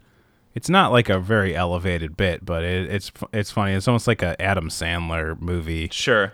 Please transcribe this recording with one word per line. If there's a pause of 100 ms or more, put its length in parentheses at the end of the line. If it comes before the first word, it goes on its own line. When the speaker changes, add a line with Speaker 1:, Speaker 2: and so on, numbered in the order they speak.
(560)
Speaker 1:
it's
not
like
a
very
elevated
bit,
but
it,
it's
fu-,
it's
funny.
It's
almost
like
a
Adam
Sandler
movie.
Speaker 2:
Sure.